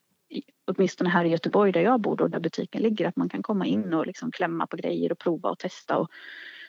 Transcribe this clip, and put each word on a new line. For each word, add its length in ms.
i, 140
åtminstone 440
här 140
i 40
Göteborg 440
där 80
jag 200
bor 220
och 80
där 100
butiken 420
ligger, 260
att 80
man 120
kan 140
komma 240
in 280
och 120
liksom 240
klämma 360
på 100
grejer 360
och 60
prova 320
och 80
testa 400
och, 100